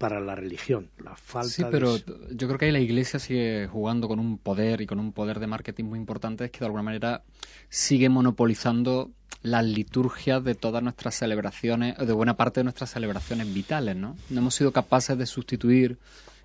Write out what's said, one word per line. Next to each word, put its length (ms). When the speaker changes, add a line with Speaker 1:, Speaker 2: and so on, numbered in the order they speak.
Speaker 1:
para 200
la 160
religión, 560
la 120
falta 340
Speaker 2:
Sí, 140
Speaker 1:
de 80
Speaker 2:
pero 240
Speaker 1:
s- 100
Speaker 2:
yo 180
creo 120
que 60
ahí 60
la 80
Iglesia 400
sigue 460
jugando 420
con 120
un 180
poder 440
y 40
con 140
un 120
poder 280
de 80
marketing 380
muy 120
importante, 480
es 60
que 80
de 60
alguna 180
manera 400
sigue 380
monopolizando 1000
las 240
liturgias 800
de 100
todas 300
nuestras 320
celebraciones, 800
de 160
buena 240
parte 220
de 60
nuestras 260
celebraciones 600
vitales, 440
¿no? 200
No 120
hemos 120
sido 180
capaces 460
de 80
sustituir 720